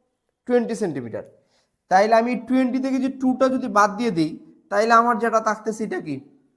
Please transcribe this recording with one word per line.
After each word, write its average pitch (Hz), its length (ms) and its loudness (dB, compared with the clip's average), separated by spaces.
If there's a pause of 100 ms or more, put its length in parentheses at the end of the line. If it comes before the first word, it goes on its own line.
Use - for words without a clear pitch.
(460)
টোয়েন্টি 233 280 0
সেন্টিমিটার। 131 500 -8 (640)
তাইলে 208 260 4
আমি 233 180 4 (160)
টোয়েন্টি 254 300 2
থেকে 262 180 -2
যদি 269 240 -4
টুটা 254 280 2
যদি 254 200 -4
বাদ 202 280 4
দিয়ে 233 140 -2
দিই, 165 220 -2 (380)
তাইলে 208 220 2
আমার 233 260 4
যেটা 226 220 0
থাকতেছে 220 440 -4
এটা 202 160 -6
কি, 151 160 -10 (400)